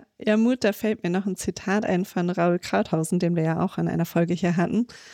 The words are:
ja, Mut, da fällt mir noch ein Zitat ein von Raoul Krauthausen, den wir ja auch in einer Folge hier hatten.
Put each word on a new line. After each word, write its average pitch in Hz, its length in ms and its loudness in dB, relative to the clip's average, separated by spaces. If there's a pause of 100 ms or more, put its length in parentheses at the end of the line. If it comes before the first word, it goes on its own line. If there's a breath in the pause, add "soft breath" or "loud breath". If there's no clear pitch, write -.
(180)
ja, 214 180 2
Mut, 233 280 2
da 202 100 4
fällt 214 300 -4
mir 175 80 0
noch 190 160 0
ein 185 80 -2
Zitat 202 500 -2
ein 180 180 2
von 180 280 -2
Raoul 175 260 2
Krauthausen, 175 640 0
den 175 160 0
wir 165 80 2
ja 165 200 0
auch 185 140 -2
in 170 100 0
einer 170 200 0
Folge 170 260 0
hier 170 240 0
hatten. 196 300 0 (260 loud breath)